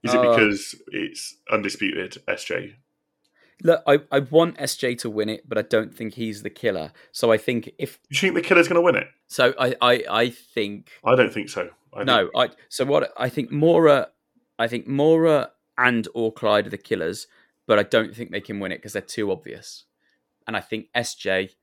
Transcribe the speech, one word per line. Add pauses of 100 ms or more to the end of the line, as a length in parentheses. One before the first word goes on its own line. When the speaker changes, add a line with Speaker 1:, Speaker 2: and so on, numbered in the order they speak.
Speaker 1:
Is
it
Speaker 2:
Uh,
Speaker 1:
because (140)
it's (140)
undisputed
S
J? (840)
Speaker 2:
Look,
I, (120)
I
want
S
J
to
win
it,
but
I
don't
think
he's
the
killer. (200)
So
I
think
if (100)
Speaker 1:
You
think
the
killer's
gonna
win
it? (200)
Speaker 2:
So
I,
I,
I
think (140)
Speaker 1:
I
don't
think
so. (240)
I
Speaker 2:
No,
Speaker 1:
think
Speaker 2:
I, (120)
so
what,
I
think
Maura, (480)
I
think
Maura (260)
and
or
Clyde
are
the
killers, (400)
but
I
don't
think
they
can
win
it
'cause
they're
too
obvious. (640)
And
I
think
S
J (120)